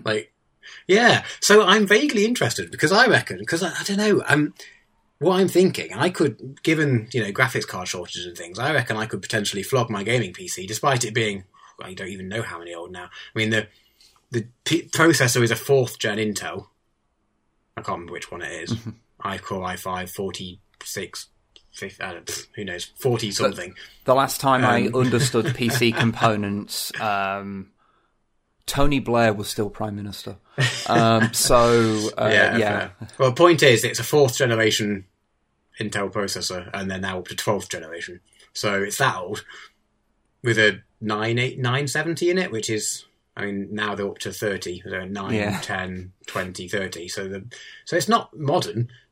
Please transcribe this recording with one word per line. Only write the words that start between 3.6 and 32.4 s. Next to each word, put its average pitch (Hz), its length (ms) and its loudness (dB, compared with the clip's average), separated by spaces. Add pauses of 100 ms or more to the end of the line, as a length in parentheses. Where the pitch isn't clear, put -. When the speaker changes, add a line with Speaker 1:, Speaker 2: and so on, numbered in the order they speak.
Speaker 1:
I, 180 60 -2
I - 160 -8
don't 196 120 -2
know, 208 300 4
um, 151 280 2 (680)
what 180 200 4
I'm 185 80 4
thinking, 131 460 2
I 147 160 0
could, 135 520 -2
given, 143 500 2
you 117 100 -2
know, 101 100 -4
graphics 123 340 0
card 92 220 -10
shortages 87 380 -8
and 87 100 -14
things, - 220 -14
I 143 160 -2
reckon 120 220 -2
I 110 100 -4
could 98 160 -8
potentially 101 400 -4
flog 123 260 0
my 101 140 -4
gaming 107 300 -2
P 90 160 -14
C, 92 180 -8
despite 120 380 0
it 107 100 -6
being, 104 300 -2 (360)
I 92 140 -14
don't 95 140 -10
even 95 200 -10
know 107 140 -6
how 92 160 -10
many 85 160 -14
old 87 160 -12
now. 90 140 -14
I - 340 -14
mean, 110 120 0
the, 107 180 0 (640)
the 117 160 -4 (160)
P-, 165 280 0
processor 143 500 4
is 117 100 4
a 107 40 -2
fourth 131 420 2
gen 104 200 -2
Intel. 101 480 -6 (1080)
I - 60 -12
can't 92 160 -6
remember 87 160 -12
which - 180 -12
one 87 100 -12
it 78 80 -8 (140)
is. - 80 -8
Speaker 2:
Mm-hmm. - 560 -10
Speaker 1:
iCore 95 360 -6
i 90 120 -6
five 92 340 -8
forty-six, - 1160 -10 (440)
fif-, - 280 -14
uh, 92 140 -10
pff, - 420 -12
who 104 80 -8
knows, 90 220 -10 (140)
forty 113 280 0
Speaker 2:
The 98 60 -6
Speaker 1:
something. 90 400 -2 (300)
Speaker 2:
the 127 120 6
last 135 240 0
time 127 240 4
I 120 240 4
Speaker 1:
Um, 117 60 -4
<laughs> 127 120 4
Speaker 2:
understood 123 480 2
P 120 140 0
C 117 240 4
components, 104 1080 0
um, 98 680 -2 (960)
Tony 143 320 4
Blair 117 340 4
was 101 160 -6
still 104 220 -2
Prime 107 240 -6
Minister. 101 420 -10 (520)
Um, 113 440 4
Speaker 1:
<laughs> - 0 -
Speaker 2:
so, 117 840 4
uh, - 140 2
Speaker 1:
Yeah, 98 240 4